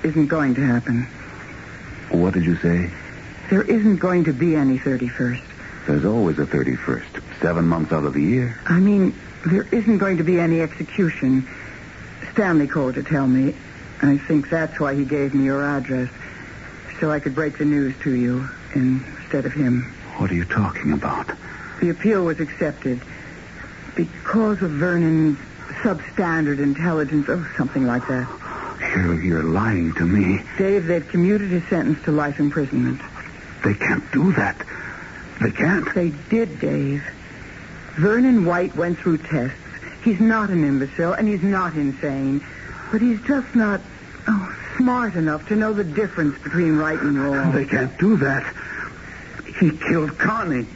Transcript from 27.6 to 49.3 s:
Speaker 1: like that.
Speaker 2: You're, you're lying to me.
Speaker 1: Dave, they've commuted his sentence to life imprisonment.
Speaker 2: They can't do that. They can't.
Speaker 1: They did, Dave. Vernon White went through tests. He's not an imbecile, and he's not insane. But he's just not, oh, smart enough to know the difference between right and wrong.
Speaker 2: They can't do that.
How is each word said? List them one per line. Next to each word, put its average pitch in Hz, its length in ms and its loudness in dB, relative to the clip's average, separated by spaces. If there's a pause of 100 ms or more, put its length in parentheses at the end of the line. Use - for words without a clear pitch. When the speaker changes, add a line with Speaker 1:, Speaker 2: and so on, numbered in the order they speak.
Speaker 1:
like 123 220 0
that. 127 200 -2 (680)
Speaker 2:
You're, 87 260 2
you're 82 220 2
lying 87 500 0
to - 100 0
me. 101 380 4 (160)
Speaker 1:
Dave, 196 300 2
they've 165 200 0
commuted 196 420 2
his 175 200 0
sentence 156 340 0
to 160 80 0
life 147 280 0
imprisonment. 135 600 0 (640)
Speaker 2:
They 101 120 2
can't - 360 -2
do 165 220 4
that. - 240 0 (840)
They - 100 2
can't. 160 440 2
Speaker 1:
They 175 160 2 (180)
did, 220 300 0
Dave. 143 420 -2 (920)
Vernon 226 480 6
White 175 320 0
went 170 240 0
through 160 200 2
tests. 131 380 -2 (460)
He's 208 160 4
not 220 300 4
an 170 160 2
imbecile, 139 480 0
and 214 160 0
he's 190 140 0
not 185 320 0
insane. 139 680 -2 (480)
But 214 100 2
he's 233 200 2
just 269 340 -2
not, 208 260 2 (460)
oh, 196 280 0 (220)
smart 247 380 2
enough 156 320 0
to 214 80 0
know 214 180 2
the 202 100 0
difference 160 600 0
between 160 340 2
right 156 220 0
and 147 180 2
wrong. 139 340 2
Speaker 2:
They 135 140 2
can't 131 320 -2
do 202 200 6
that. 139 380 0 (1040)